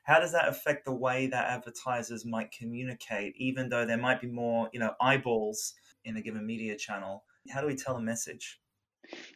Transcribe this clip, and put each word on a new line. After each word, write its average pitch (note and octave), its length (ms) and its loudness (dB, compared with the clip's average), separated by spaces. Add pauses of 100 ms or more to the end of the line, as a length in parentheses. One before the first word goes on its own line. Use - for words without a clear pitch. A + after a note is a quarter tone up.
how D#3+ 180 8
does E3 100 0
that E3 160 6
affect - 380 0
the C3 100 -2
way B2+ 320 2
that A2+ 200 2
advertisers A#2+ 800 -4
might A2+ 260 -2
communicate, A#2 840 -6
even C3 320 -2
though A#2+ 180 2
there A#2 120 2
might B2+ 240 2
be B2 60 -6
more, A#2 440 0
you B2 80 -8
know, A2 220 0
eyeballs A#2+ 720 2 (320)
in A2+ 100 -6
a G#2+ 60 -6
given G#2+ 240 -6
media A2 320 -4
channel? G2 480 -8 (240)
How C#3 100 -4
do D3 80 0
we C3+ 80 0
tell C3 220 -4
a A#2 40 -4
message? - 580 -4 (760)